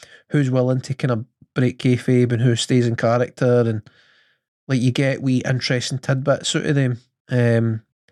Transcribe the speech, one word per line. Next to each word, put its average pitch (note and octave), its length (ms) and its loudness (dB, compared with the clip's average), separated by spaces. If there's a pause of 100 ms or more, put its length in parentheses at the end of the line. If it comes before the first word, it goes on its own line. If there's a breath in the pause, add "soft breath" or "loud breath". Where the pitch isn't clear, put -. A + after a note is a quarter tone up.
(300 loud breath)
who's C#3+ 220 0
willing C3 300 0
to - 120 -8
kinda B2 320 -4 (300)
break B2+ 240 0
kayfabe B2 520 2
and A#2 100 0
who B2 140 4
stays A#2+ 320 0
in A2+ 80 -2
character, B2 720 0
and, G#2+ 140 -2 (880 soft breath)
like, C3 100 0
you B2 120 2
get C3+ 320 -2
wee B2+ 200 0
interesting C3 540 -4
tidbits C3 580 -2
out D3+ 120 -2
of D3 80 0
them. B2+ 240 0 (300)
Um, A#2 520 2 (300)